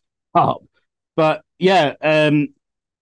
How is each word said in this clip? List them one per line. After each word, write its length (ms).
up. 280
But 260
yeah, 440
um, 480